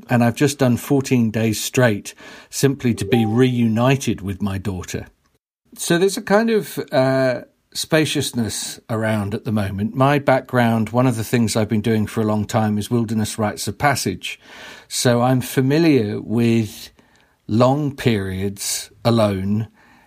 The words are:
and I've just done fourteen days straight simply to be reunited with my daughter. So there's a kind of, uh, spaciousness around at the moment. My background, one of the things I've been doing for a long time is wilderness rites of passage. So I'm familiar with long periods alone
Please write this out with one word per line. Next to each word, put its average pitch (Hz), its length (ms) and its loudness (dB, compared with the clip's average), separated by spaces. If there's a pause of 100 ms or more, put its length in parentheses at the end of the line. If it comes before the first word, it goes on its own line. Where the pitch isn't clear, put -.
(120)
and 120 120 4
I've 117 120 2
just 143 240 0
done 120 180 2
fourteen 131 540 0
days 110 280 0
straight 117 540 0 (380)
simply 131 420 0
to 104 120 -4
be 117 200 2
reunited 120 960 2
with 98 220 -6
my 98 160 -4
daughter. - 480 -8 (680)
So - 220 0
there's 190 180 2
a 226 60 -6
kind 220 300 2
of, 208 260 -2 (140)
uh, 131 540 0 (280)
spaciousness - 1080 -2 (120)
around 110 420 -2
at 113 100 -8
the 117 80 -4
moment. 104 440 -2
My 139 240 4
background, 120 720 2
one 123 180 2
of 123 80 0
the 110 80 -6
things 117 320 0
I've 110 120 0
been 107 140 0
doing 110 240 0
for 113 160 -4
a 107 60 0
long 107 180 0
time 107 320 0
is 101 140 -4
wilderness 110 480 -2
rites 104 280 -4
of 104 120 -8
passage. - 600 -2 (480)
So 120 360 2
I'm 127 180 2
familiar 131 800 2
with 113 680 0 (560)
long 135 480 2
periods 98 960 -4 (120)
alone 104 640 0 (380)